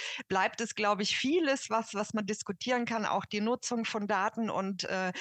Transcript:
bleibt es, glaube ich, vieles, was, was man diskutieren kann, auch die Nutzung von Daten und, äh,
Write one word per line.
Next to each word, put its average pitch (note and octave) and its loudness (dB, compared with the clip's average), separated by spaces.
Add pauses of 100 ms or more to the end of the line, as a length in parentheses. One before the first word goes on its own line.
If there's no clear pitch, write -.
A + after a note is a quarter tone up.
(300)
bleibt F#3+ 2
es, A3+ -4
glaube G#3 2
ich, - 0
vieles, C#4 2
was, A3 0
was G#3 -2
man G#3+ 0
diskutieren A#3+ -2
kann, A3+ -2
auch - 0
die G#3 -2
Nutzung A#3 0
von G#3 -2
Daten G#3 0
und, F#3+ -2
äh, F#3 0